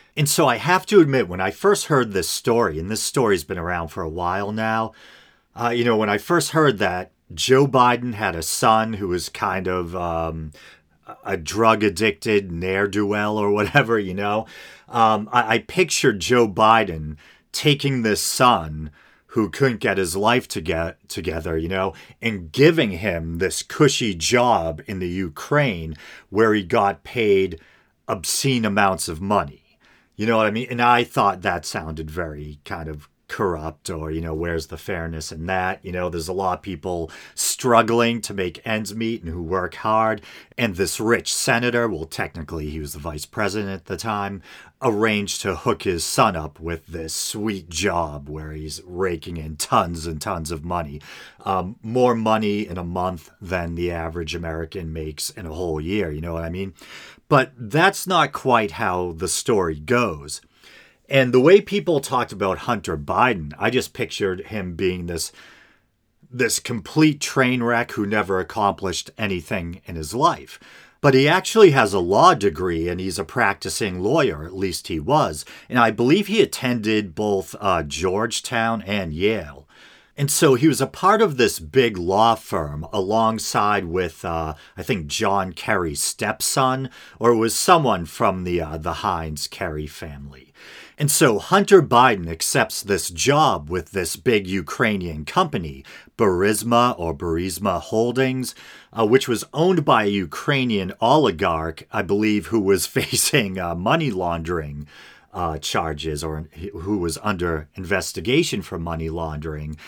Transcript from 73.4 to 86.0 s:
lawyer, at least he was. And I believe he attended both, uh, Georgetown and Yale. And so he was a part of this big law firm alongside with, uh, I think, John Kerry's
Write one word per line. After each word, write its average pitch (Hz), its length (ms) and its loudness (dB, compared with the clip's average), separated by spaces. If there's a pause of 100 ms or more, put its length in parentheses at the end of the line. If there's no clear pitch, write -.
lawyer, 104 440 0
at - 120 -12
least 92 320 -4
he 80 120 -4
was. 101 440 0 (240)
And 123 100 0
I 113 140 4
believe 139 340 2
he 208 160 2
attended 107 720 0
both, 101 440 -2
uh, 90 260 0
Georgetown 107 1000 -2
and 92 320 -4
Yale. 80 520 -2 (480)
And 143 160 -2
so 139 260 4
he 131 100 2
was 131 140 4
a 131 80 0
part 208 340 2
of 160 140 2
this 117 240 2
big 110 360 2
law 98 380 4
firm 78 580 -4
alongside 107 920 0
with, 87 400 -4
uh, 80 300 -4 (220)
I 90 60 -10
think, 90 240 -4
John 98 460 -2
Kerry's 85 500 -2